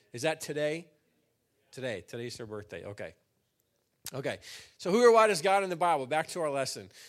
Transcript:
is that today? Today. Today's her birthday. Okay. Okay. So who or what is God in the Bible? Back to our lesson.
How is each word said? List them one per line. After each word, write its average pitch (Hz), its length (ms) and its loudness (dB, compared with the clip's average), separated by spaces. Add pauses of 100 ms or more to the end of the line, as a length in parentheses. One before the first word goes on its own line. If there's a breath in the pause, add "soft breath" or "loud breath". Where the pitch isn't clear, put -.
(120)
is 120 100 -10
that 156 180 -2
today? 151 460 -4 (880)
Today. 120 340 -8
Today's 117 300 -10
her 117 100 -12
birthday. 104 380 -12
Okay. 101 300 -12 (1000)
Okay. 127 240 -8 (400 loud breath)
So 175 140 -2
who 233 120 6
or 233 80 10
what 220 160 8
is 175 140 0
God 196 220 2
in 185 60 -4
the 175 40 -4
Bible? 160 320 0
Back 151 220 -2
to 180 140 -8
our 151 80 0
lesson. 127 420 -6 (160 loud breath)